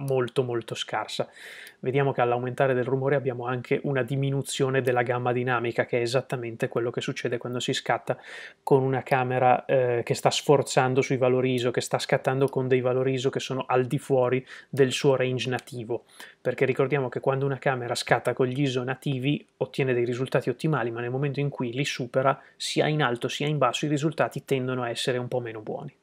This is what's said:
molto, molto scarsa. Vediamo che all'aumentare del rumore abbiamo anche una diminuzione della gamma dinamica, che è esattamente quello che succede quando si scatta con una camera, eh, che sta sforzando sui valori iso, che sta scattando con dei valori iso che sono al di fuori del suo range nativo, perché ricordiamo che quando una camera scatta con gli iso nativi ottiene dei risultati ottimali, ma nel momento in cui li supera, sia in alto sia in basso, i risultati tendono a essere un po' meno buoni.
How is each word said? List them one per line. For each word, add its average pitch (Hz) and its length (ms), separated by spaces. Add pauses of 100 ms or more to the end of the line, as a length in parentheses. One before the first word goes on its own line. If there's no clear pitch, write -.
molto, 131 420
molto 120 320
scarsa. - 560 (480)
Vediamo 135 340
che - 80
all'aumentare 123 540
del 123 100
rumore 135 300
abbiamo 127 320
anche 127 380
una 135 180
diminuzione 135 800
della 123 200
gamma 123 300
dinamica, 120 540
che - 100
è 120 60
esattamente 120 680
quello 120 220
che 117 100
succede 123 380
quando 123 220
si 135 120
scatta - 460 (440)
con 135 200
una 131 200
camera, 127 640
eh, 123 400
che - 80
sta - 180
sforzando 131 680
sui 135 160
valori 127 380
iso, 123 160
che 120 100
sta 123 180
scattando 135 500
con 131 200
dei 127 140
valori 131 320
iso 131 160
che 123 100
sono 131 260
al 127 200
di 123 100
fuori 127 500 (220)
del 127 240
suo 135 240
range 127 320
nativo, 123 560 (380)
perché 131 240
ricordiamo 131 420
che 120 120
quando 135 260
una 139 120
camera 123 360
scatta 123 400
con 131 120
gli 127 120
iso 131 240
nativi 131 640 (120)
ottiene 131 360
dei 120 100
risultati 127 440
ottimali, 123 420
ma 117 100
nel 120 100
momento 135 280
in 143 100
cui 127 240
li 135 120
supera, 135 580 (140)
sia - 320
in 151 160
alto 123 240
sia 143 180
in 151 100
basso, 131 300
i - 20
risultati 143 560
tendono 127 380
a 120 60
essere 120 280
un 123 120
po' 127 100
meno 113 220
buoni. 135 420